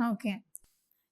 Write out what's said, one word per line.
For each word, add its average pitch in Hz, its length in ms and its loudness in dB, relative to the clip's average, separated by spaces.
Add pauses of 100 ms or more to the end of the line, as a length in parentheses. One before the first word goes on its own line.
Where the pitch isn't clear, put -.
(100)
ఓకే. 202 400 -2 (600)